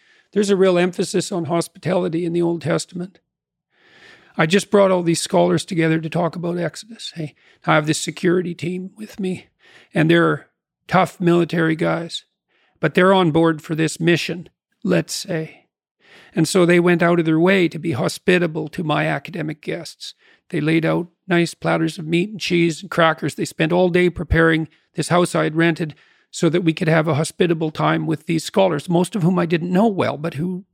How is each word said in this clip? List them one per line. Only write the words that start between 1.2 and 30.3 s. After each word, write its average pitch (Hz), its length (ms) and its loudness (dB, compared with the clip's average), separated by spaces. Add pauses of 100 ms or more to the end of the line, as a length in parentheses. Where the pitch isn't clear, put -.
on 175 140 -4
hospitality 175 800 -2
in 165 80 -4
the 175 100 0
Old 170 200 -2
Testament. 175 580 -6 (1160)
I - 80 2
just 185 280 0
brought 196 180 6
all 180 140 0
these 165 160 0
scholars 175 440 2
together 160 360 0
to 156 100 -8
talk 165 260 -2
about 175 220 -4
Exodus. 196 560 -10
Hey, 156 220 -10 (280)
I 156 120 2
have 151 100 2
this 156 140 -2
security 175 560 -2
team 185 400 -8
with - 220 -16
me, 185 280 -6 (480)
and 160 160 2
they're 165 380 2 (400)
tough - 320 0
military 170 560 2
guys, 165 480 -4 (560)
but 156 140 -2
they're 185 200 4
on 180 160 4
board 165 320 2
for 160 140 -8
this 160 240 -2
mission, 165 500 -2 (320)
let's 175 320 0
say. - 540 -8 (640)
And 160 120 2
so 180 200 2
they 175 140 4
went 175 220 2
out 170 160 4
of 165 60 2
their 160 160 2
way 185 260 4
to 165 120 -6
be 151 140 -4
hospitable 160 760 -4
to 180 160 -8
my 151 220 -2
academic 156 560 -8
guests. - 500 -12 (380)
They 160 100 -4
laid 160 240 0
out 165 240 -2 (180)
nice 170 280 0
platters 165 420 -2
of 156 100 -10
meat 170 220 0
and 214 100 -12
cheese 170 440 0
and 190 80 -12
crackers. 160 460 0
They 175 100 -6
spent 160 260 -2
all 180 160 4
day 180 220 2
preparing 160 580 0 (280)
this 151 120 -4
house 175 260 2
I 156 100 0
had 156 120 -4
rented 165 380 0 (420)
so 165 140 2
that 175 100 2
we 165 140 2
could 170 120 -4
have 160 220 2
a 156 60 2
hospitable 160 560 0
time 156 360 -2
with 156 200 -4
these 160 180 -2
scholars, 180 460 0
most 175 260 0
of 190 60 -4
whom 175 160 2
I 175 80 0
didn't 175 260 -2
know 196 140 4
well, 139 320 -2
but 160 160 -8